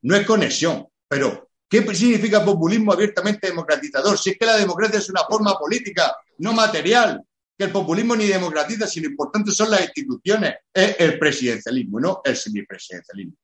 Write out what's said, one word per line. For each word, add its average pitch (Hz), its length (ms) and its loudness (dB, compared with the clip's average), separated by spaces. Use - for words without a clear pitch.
No 160 140 2
es 202 100 2
conexión, 165 600 0
pero - 440 -4
¿qué 208 260 2
significa 208 500 2
populismo 202 480 2
abiertamente 202 540 0
democratizador? 151 720 -2
Si 196 120 -2
es 196 80 -6
que 226 60 0
la 226 120 4
democracia 208 420 0
es 202 100 -4
una 185 140 0
forma 208 340 0
política, 165 580 -2
no 196 140 -4
material, 220 720 2
que 196 100 -2
el 185 60 -4
populismo 202 440 0
ni 214 100 0
democratiza, 185 600 -2
si 165 140 -8
lo 156 100 -4
importante 202 420 -4
son 220 180 0
las 196 120 4
instituciones, 143 720 -2
es 175 260 2
el 160 200 2
presidencialismo, 120 840 -2
no 180 240 -2
el 131 100 0
semipresidencialismo. 95 1080 -12